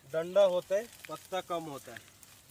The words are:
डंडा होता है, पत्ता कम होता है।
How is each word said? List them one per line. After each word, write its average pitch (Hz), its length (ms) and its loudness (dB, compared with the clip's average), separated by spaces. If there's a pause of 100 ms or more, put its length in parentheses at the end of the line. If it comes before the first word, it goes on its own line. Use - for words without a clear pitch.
(140)
डंडा 180 320 4
होता 180 300 2
है, 226 120 -2 (220)
पत्ता 180 340 -6
कम 170 220 -4
होता 135 260 -12
है। - 240 -16 (360)